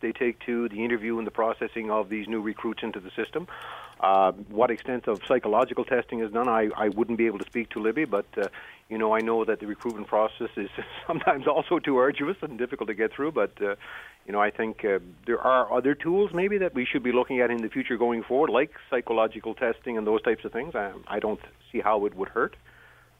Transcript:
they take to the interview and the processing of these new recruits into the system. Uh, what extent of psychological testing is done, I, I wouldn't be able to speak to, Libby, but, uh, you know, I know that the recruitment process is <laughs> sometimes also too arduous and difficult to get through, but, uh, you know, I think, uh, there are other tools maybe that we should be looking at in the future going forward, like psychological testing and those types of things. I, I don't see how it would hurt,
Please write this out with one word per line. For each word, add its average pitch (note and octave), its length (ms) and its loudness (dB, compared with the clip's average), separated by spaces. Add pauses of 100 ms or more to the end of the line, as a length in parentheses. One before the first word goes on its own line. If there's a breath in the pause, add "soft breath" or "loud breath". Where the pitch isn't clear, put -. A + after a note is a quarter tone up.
they A2+ 120 -2
take A#2+ 340 -2
to A#2+ 240 0
the G#2 120 -4
interview A#2 360 -2
and A2 80 -4
the G2+ 40 -4
processing A2 600 -2
of G#2+ 180 0
these G#2 200 -4
new A2+ 120 -2
recruits A2 420 -6
into G#2+ 160 -6
the F#2 120 -12
system. D#3 360 -6 (540 loud breath)
Uh, F#2+ 320 6 (180)
what A2+ 200 4
extent A#2 380 -4
of G#2 180 -2
psychological B2 580 2
testing A#2+ 360 -2
is A2 100 -2
done, A#2 180 0
I, A2+ 280 4
I G#2+ 140 2
wouldn't A2+ 260 0
be A2+ 100 4
able G2+ 120 0
to G2 80 -6
speak A#2 240 -6
to, A2+ 100 -6
Libby, A2+ 240 0
but, G2+ 220 -2 (100)
uh, G2 120 -2 (420 loud breath)
you A2 80 -4
know, A2 160 4
I A2 60 4
know A2+ 240 2
that A2 160 0
the G#2+ 60 -8
recruitment G#2+ 400 -6
process A2 500 2
is G2+ 120 -4 (200)
<laughs> - 180 -12
sometimes D#3 400 0
also D3+ 320 2
too C#3+ 180 2
arduous C#3+ 460 2
and C3+ 160 -10
difficult A#2+ 300 -4
to G#2+ 60 -4
get G#2+ 180 0
through, D3+ 200 -4
but, G#2+ 200 0 (100)
uh, G2+ 120 0 (520 loud breath)
you G2 60 -8
know, G#2 80 2
I G#2 100 4
think, A2 340 -4
uh, G2 140 2 (280)
there A#2+ 140 0
are B2 320 4
other B2+ 220 2
tools F3 400 2
maybe G3 240 0
that F3+ 160 0
we B2 100 0
should B2+ 180 -2
be A#2+ 100 0
looking B2 280 2
at A#2+ 100 4
in A#2+ 120 -2
the G#2+ 80 -4
future B2+ 260 -4
going A#2 260 2
forward, C3+ 280 2
like C3 220 2 (180)
psychological A2+ 640 0
testing A#2 420 -2
and G#2+ 100 -2
those G#2+ 160 4
types A2+ 220 0
of G#2 80 -8
things. C#3 220 -6
I, G2+ 180 -4 (160)
I G#2 100 -4
don't G#2+ 220 -2 (320)
see A2+ 80 -2
how G#2 240 2
it G2+ 100 -2
would F#2 140 -6
hurt, - 260 -2 (640 soft breath)